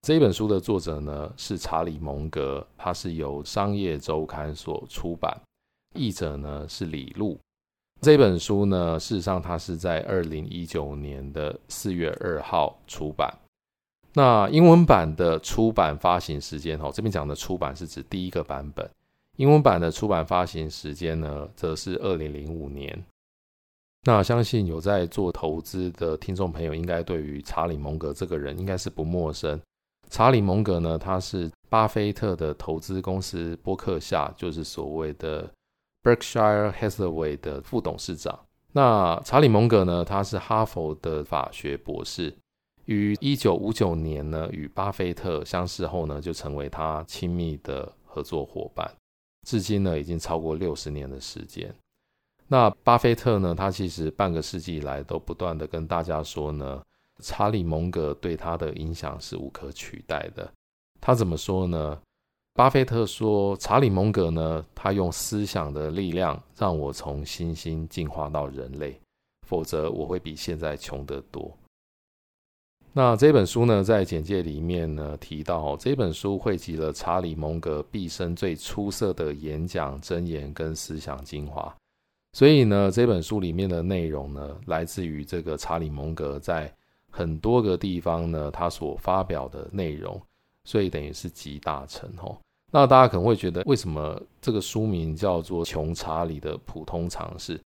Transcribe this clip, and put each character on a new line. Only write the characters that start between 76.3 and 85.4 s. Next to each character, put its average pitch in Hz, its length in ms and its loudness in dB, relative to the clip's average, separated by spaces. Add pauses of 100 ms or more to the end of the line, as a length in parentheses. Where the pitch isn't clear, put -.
汇 101 160 -2
集 82 220 -6
了 78 160 -2
查 87 280 -2
理 82 140 -4
蒙 78 240 -4
格 78 260 -4
毕 98 220 -8
生 85 300 -4
最 90 180 -2
出 101 360 -6
色 95 240 -2
的 76 180 -4
演 76 340 -6
讲、 71 360 -4
箴 85 200 -2
言 76 300 -6
跟 80 240 -6
思 80 220 -10
想 71 260 -10
精 73 220 -8
华。 73 280 -10 (600)
所 139 140 8
以 147 160 8
呢， 101 260 6
这 120 160 4
本 95 160 4
书 104 180 -2
里 87 120 -2
面 95 160 0
的 85 140 0
内 90 240 0
容 71 260 -6
呢， 71 240 -10 (100)
来 82 200 -2
自 90 200 -6
于 76 160 -6
这 82 200 -6